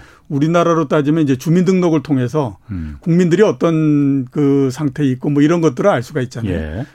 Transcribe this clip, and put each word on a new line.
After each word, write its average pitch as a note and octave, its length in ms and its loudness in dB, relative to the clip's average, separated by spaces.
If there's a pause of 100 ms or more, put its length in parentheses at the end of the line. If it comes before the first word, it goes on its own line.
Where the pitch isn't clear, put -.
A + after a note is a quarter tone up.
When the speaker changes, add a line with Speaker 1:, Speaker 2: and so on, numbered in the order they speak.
(300)
Speaker 1:
우리나라로 E3 580 0
따지면 D#3 360 0
이제 C3+ 120 0
주민등록을 E3+ 680 0
통해서 B2+ 540 -2 (140)
Speaker 2:
음. D#2 280 -8
Speaker 1:
국민들이 F3 440 2
어떤 D3 840 0
그 C#3 460 0
상태에 D3 400 -4
있고 C3 180 -4
뭐 C#3+ 140 2
이런 E3 180 4
것들을 D#3+ 280 2
알 D3 120 2
수가 D3+ 200 -6
있잖아요. A2 320 -6
Speaker 2:
예. E2 420 -6